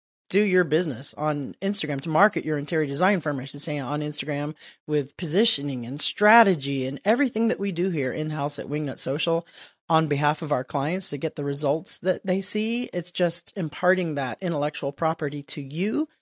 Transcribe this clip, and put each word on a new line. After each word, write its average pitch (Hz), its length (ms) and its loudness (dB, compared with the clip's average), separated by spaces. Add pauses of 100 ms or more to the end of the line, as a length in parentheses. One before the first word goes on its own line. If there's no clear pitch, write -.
(300)
do 208 140 4
your 185 200 4
business 151 520 0
on 147 440 -2
Instagram 151 420 -2
to 165 80 -6
market 170 360 4
your 151 140 0
interior 151 280 0
design 175 320 2
firm, 143 200 -2
I 123 60 -8
should 143 160 -10
say, 147 180 -4
on 143 220 -2
Instagram 147 520 -4 (320)
with 147 320 -2
positioning 147 680 0
and 139 120 -6
strategy 180 840 4
and 135 180 -6
everything 233 440 2
that 208 120 0
we 202 120 -2
do 175 180 -2
here 139 220 0
in-house 151 480 -2
at - 80 -6
Wingnut 143 320 -4
Social 165 480 -2 (420)
on 160 180 6
behalf 147 340 2
of 151 100 -2
our 131 120 2
clients 156 460 -2
to 143 80 -6
get 156 180 -4
the 147 80 -4
results 143 560 -2
that - 260 0
they 190 140 0
see. 220 540 -2
It's 170 180 -6
just - 460 0
imparting 180 580 0
that 127 260 -4
intellectual 151 520 -2
property 147 500 -2
to - 180 -8
you 196 460 -2 (140)